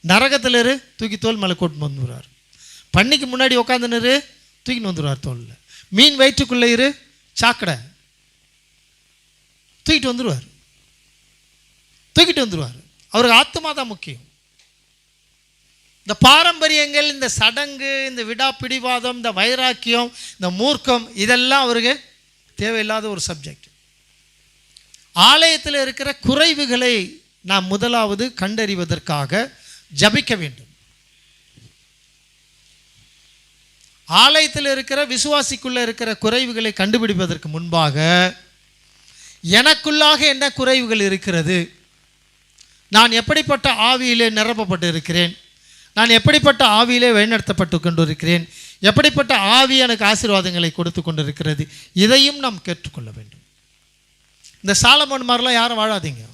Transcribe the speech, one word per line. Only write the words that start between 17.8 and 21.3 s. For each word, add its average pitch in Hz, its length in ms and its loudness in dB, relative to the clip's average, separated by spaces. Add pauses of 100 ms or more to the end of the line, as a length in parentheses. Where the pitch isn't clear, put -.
இந்த 247 160 -10
விடாப்பிடிவாதம், 247 920 -4
இந்த 233 160 -6
வைராக்கியம், 240 760 -2 (220)
இந்த 180 180 -6
மூர்க்கம், 240 540 -2 (120)
இதெல்லாம் 247 460 0